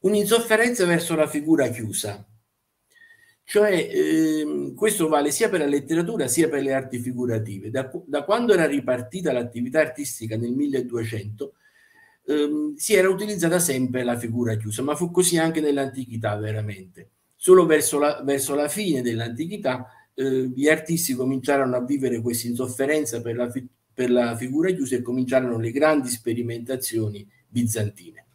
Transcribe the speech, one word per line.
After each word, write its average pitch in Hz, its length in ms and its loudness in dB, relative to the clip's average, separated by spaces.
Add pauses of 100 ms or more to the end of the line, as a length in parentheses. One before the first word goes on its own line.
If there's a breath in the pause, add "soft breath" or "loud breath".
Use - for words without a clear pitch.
un'insofferenza 214 840 2
verso 170 280 2
la 156 140 2
figura 147 400 2
chiusa. 110 580 -6 (1200 soft breath)
Cioè, 208 440 4
ehm, 151 800 0
questo 208 320 2
vale 151 240 2
sia 220 180 0
per 190 120 0
la 147 60 2
letteratura 160 600 0
sia 156 220 2
per 139 140 -2
le 135 120 0
arti 131 240 -2
figurative. 110 720 -4
Da 131 180 -4
qu-, - 200 -12
da 143 160 -4
quando 233 280 2
era 170 140 4
ripartita 131 680 -2
l'attività 123 460 -2
artistica 135 580 -2
nel 120 140 -4
milleduecento, 120 1040 -4 (720 soft breath)
ehm, 151 480 0
si - 200 0
era 185 140 6
utilizzata 180 520 0
sempre 127 420 0
la 120 160 0
figura 113 380 -2
chiusa, 107 260 -6
ma 147 140 -2
fu 175 160 -2
così 175 260 4
anche 160 220 2
nell'antichità 127 760 -2
veramente. 104 720 -8 (260)
Solo 185 300 8
verso 151 340 4
la, 147 240 0
verso 139 320 -2
la 147 100 0
fine 165 360 -2
dell'antichità, 123 840 -4 (280 loud breath)
eh, 131 340 0
gli 131 200 0
artisti 160 460 0
cominciarono 131 640 0
a 123 80 -2
vivere 127 360 -2
questa 117 280 -4
insofferenza 127 760 -2
per 117 140 -4
la 120 120 -2
fi-, 127 200 -10 (260)
per 123 160 0
la 120 240 2
figura 135 380 0
chiusa 131 240 -2
e 123 60 -2
cominciarono 127 560 0
le 113 120 -2
grandi 143 380 2
sperimentazioni 117 1160 -4 (220 soft breath)
bizantine. 107 800 -4 (100)